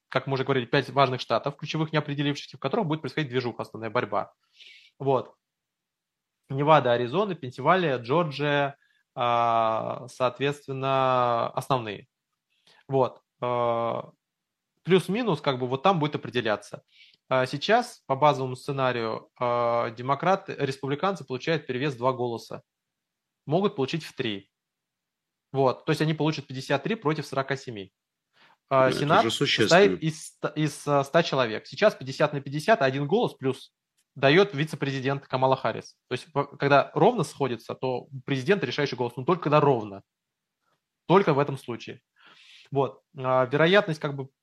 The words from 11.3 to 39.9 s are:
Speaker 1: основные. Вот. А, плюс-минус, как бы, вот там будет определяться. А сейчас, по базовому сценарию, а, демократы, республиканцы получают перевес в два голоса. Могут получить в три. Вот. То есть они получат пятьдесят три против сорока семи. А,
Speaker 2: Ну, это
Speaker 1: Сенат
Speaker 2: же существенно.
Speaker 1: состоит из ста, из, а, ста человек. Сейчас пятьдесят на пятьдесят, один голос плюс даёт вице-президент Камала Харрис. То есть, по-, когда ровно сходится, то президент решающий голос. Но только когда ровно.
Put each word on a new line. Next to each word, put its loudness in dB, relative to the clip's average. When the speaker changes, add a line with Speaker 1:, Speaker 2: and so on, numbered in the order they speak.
Speaker 1:
основные. -4
Вот. 0
А, -2
плюс-минус, 0
как -2
бы, -4
вот -4
там 4
будет -2
определяться. -4
А 2
сейчас, -2
по -2
базовому 2
сценарию, -4
а, 0
демократы, -2
республиканцы -4
получают -4
перевес -4
в -14
два 0
голоса. -8
Могут 0
получить -4
в -18
три. -6
Вот. 0
То 2
есть 0
они 2
получат -2
пятьдесят -4
три -4
против -4
сорока -4
семи. -12
А, 4
Speaker 2:
Ну, 4
это -2
Speaker 1:
Сенат 4
Speaker 2:
же 0
существенно. 0
Speaker 1:
состоит 4
из -4
ста, -8
из, -4
а, 2
ста 4
человек. -2
Сейчас 2
пятьдесят -2
на -6
пятьдесят, 0
один 0
голос 0
плюс -6
даёт 6
вице-президент -4
Камала 2
Харрис. -4
То -10
есть, -8
по-, 0
когда 4
ровно 4
сходится, -6
то -6
президент 0
решающий -2
голос. -4
Но -8
только 0
когда 4
ровно. 0